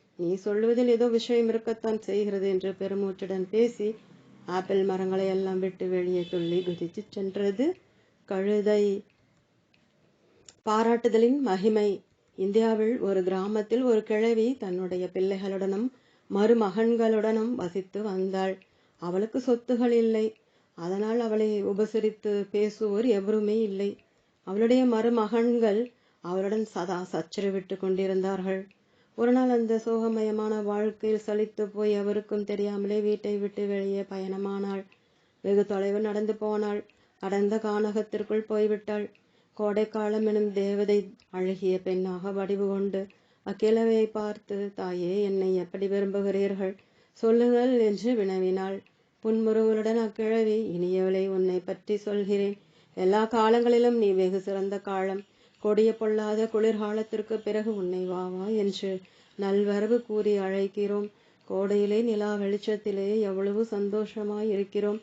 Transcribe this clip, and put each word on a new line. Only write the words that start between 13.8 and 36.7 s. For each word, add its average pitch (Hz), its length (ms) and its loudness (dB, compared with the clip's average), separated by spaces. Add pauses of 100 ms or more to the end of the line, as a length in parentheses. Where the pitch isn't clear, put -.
ஒரு 226 200 4
கிழவி 220 540 0
தன்னுடைய 185 560 -4
பிள்ளைகளுடனும் 190 760 -2 (440)
மருமகன்களுடனும் 220 1200 2
வசித்து 185 480 -6
வந்தாள். 190 520 -2 (480)
அவளுக்கு 190 360 -2
சொத்துகள் 240 520 0
இல்லை. 220 440 2 (440)
அதனால் 202 420 -2
அவளை 214 440 0
உபசரித்து 214 840 -2
பேசுவோர் 208 560 0
எவருமே 208 560 2
இல்லை. 202 280 -2 (560)
அவளுடைய 233 380 4
மருமகன்கள் 233 960 2 (400)
அவளுடன் 196 440 -2
சதா 180 480 -4
சச்சரவிட்டு 190 640 -4
கொண்டிருந்தார்கள். 190 840 -2 (580)
ஒரு 240 140 4
நாள் 254 160 4
அந்த 226 360 2
சோகமயமான 220 800 -2
வாழ்க்கையில் 208 640 -2
சலித்து 214 380 -2
போய் 208 300 0
அவருக்கும் 208 500 -2
தெரியாமலே 202 560 -2
வீட்டை 208 360 -2
விட்டு 202 300 -4
வெளியே 196 360 -2
பயணமானாள். 196 840 -6 (600)
வெகு 202 220 4
தொலைவு 202 340 -2
நடந்து 214 340 -2
போனாள். 214 460 -2 (420)